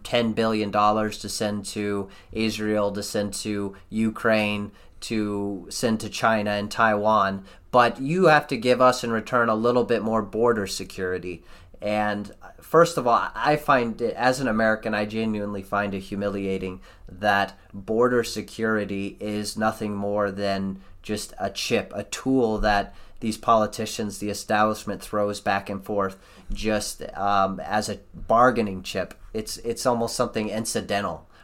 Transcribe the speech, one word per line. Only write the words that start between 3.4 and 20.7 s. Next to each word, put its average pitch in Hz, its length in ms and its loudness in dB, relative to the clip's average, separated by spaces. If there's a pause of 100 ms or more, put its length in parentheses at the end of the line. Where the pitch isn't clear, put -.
Ukraine, 107 800 0 (300)
to 101 680 -4
send 113 300 0
to 110 80 -6
China 107 420 0
and 104 200 -2
Taiwan, 104 760 2 (280)
but 120 280 6
you 165 260 2
have 151 200 6
to 139 100 -2
give 123 240 4
us 127 220 6
in 120 80 -2
return 113 380 2
a 110 80 2
little 120 280 4
bit 110 200 0
more 113 180 0
border 107 460 2
security. 90 720 -6 (400)
And 104 480 -2 (300)
first 170 380 4
of 123 80 0
all, 104 280 2
I 139 220 2
find 120 460 2
it, 113 120 -2
as 127 240 2
an 131 100 -2
American, 110 440 2
I 104 140 0
genuinely 107 560 -4
find 101 320 -2
it 98 60 -4
humiliating 95 800 -4 (260)
that 98 500 0 (140)
border 117 500 2
security 104 960 -4
is 104 380 -6
nothing 107 400 -2
more 101 340 0
than 98 520 -4 (200)